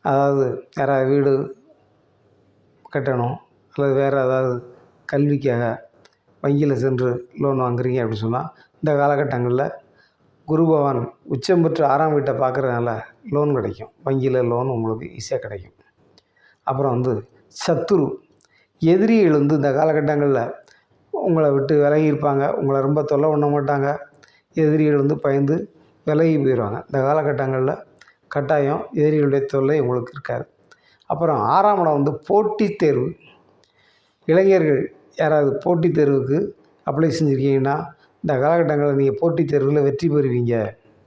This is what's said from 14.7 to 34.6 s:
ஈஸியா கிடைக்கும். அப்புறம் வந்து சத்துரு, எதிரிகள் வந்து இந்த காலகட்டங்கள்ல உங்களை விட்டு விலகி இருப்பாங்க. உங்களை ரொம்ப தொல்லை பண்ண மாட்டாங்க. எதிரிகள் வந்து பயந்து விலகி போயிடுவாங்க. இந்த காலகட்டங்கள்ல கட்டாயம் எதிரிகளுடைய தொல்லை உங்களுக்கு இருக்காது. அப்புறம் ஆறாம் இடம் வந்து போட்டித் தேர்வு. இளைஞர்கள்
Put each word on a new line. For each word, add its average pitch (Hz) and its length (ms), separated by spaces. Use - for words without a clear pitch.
ஈஸியா - 320
கிடைக்கும். - 360
அப்புறம் 135 300
வந்து 123 360
சத்துரு, 165 480
எதிரிகள் 190 540
வந்து 147 220
இந்த 143 160
காலகட்டங்கள்ல 143 840
உங்களை 165 400
விட்டு 139 320
விலகி 151 300
இருப்பாங்க. 139 380
உங்களை 139 300
ரொம்ப 147 220
தொல்லை 147 280
பண்ண 147 160
மாட்டாங்க. 143 520
எதிரிகள் 151 440
வந்து 143 240
பயந்து 143 540
விலகி 156 340
போயிடுவாங்க. 127 420
இந்த - 200
காலகட்டங்கள்ல 135 840
கட்டாயம் 143 680
எதிரிகளுடைய 147 500
தொல்லை 139 360
உங்களுக்கு 123 320
இருக்காது. 123 360
அப்புறம் 147 340
ஆறாம் 190 400
இடம் 160 120
வந்து 143 220
போட்டித் 208 640
தேர்வு. 156 360
இளைஞர்கள் 165 720